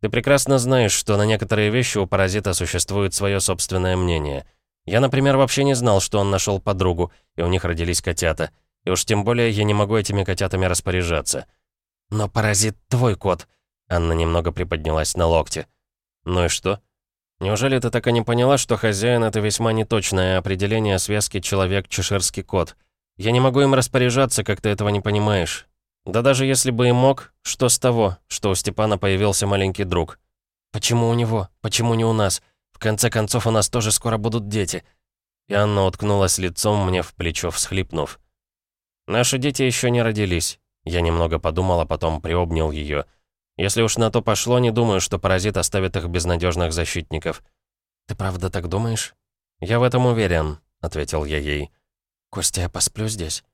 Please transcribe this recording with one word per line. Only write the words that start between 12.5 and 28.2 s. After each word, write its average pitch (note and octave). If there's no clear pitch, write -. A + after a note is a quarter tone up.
твой A#2+
кот». F2+
Анна E2+
немного E2
приподнялась D#2
на F2
локте. D#2+
«Ну F2+
и -
что? G2
Неужели G#2+
ты A#2+
так A#2
и A#2+
не A#2
поняла, A#2+
что -
хозяин — A2+
это A2
весьма A2
неточное F#2+
определение G2
связки G#2
человек-чеширский F#2+
кот? -
Я G2+
не B2
могу C3
им C#3
распоряжаться, B2+
как G2+
ты A2
этого G#2
не G2+
понимаешь. G#2
Да G#2+
даже C3+
если C3
бы A#2+
и A#2+
мог, C3
что -
с -
того, A2+